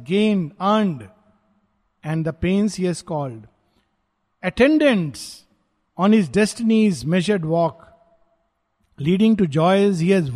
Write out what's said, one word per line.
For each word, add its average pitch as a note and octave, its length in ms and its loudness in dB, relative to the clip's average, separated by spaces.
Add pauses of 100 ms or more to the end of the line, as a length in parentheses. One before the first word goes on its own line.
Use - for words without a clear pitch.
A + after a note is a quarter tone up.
(120)
gained, G3+ 380 0 (120)
earned, G3 420 0 (1040)
and D#3+ 200 -4
the D#3+ 60 -4 (100)
pains G3 360 0
he F3+ 60 -2
has F3 260 -4
called, C3+ 300 -8 (1040)
attendants A#3+ 920 0 (600)
on F#3+ 140 4
his F3+ 240 2
destiny's G#3+ 680 0
measured F3+ 400 -2
walk, E3 280 0 (1300)
leading F#3+ 400 2
to F#3+ 60 2
joys F#3 540 2
he F#3 200 2
has C#3 140 -4